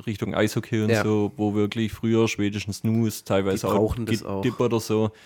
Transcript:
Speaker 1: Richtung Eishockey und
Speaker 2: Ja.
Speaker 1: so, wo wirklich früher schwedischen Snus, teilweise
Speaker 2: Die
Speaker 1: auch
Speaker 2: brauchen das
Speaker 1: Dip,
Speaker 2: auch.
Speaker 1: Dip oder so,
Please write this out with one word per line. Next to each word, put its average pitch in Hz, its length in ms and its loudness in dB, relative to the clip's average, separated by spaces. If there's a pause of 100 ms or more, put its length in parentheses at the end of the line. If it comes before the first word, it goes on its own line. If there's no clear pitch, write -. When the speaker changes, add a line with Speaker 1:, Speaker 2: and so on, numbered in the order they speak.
Speaker 1:
Richtung 101 300 -4
Eishockey 107 480 0
und 107 60 0
Speaker 2:
Ja. 107 140 4
Speaker 1:
so, 107 340 2
wo 104 180 0
wirklich 104 380 0
früher 113 340 2
schwedischen 104 460 -2
Snus, 113 500 0
teilweise 98 420 0
Speaker 2:
Die 95 60 2
Speaker 1:
auch 104 60 2
Speaker 2:
brauchen 110 280 0
das 110 140 0
Speaker 1:
Dip, - 80 -10
Speaker 2:
auch. 98 140 -4
Speaker 1:
Dip 117 180 -2
oder 117 220 2
so, 110 300 0 (140)